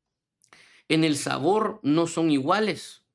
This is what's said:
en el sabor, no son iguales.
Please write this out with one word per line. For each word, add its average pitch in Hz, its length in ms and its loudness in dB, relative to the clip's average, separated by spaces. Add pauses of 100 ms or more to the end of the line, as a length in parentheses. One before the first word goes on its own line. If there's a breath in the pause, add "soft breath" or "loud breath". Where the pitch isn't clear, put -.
(880 soft breath)
en 160 160 2
el 151 120 2
sabor, 151 640 -2
no 156 240 2
son 165 240 0
iguales. 160 760 -2 (100)